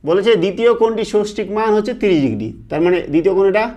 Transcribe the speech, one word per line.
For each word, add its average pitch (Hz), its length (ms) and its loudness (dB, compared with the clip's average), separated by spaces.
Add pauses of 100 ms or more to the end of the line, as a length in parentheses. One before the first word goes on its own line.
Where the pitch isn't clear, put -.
বলেছে 196 220 2 (120)
দ্বিতীয় 202 280 2 (100)
কোণটির 226 340 0
ষষ্ঠিক 208 320 -2 (100)
মান 214 200 0
হচ্ছে 214 160 -2 (100)
তিরিশ 185 240 2
ডিগ্রি, 107 220 -4 (200)
তার 151 160 -4
মানে 175 140 2 (140)
দ্বিতীয় 170 240 2
কোণ 196 160 2
এটা 214 120 0 (120)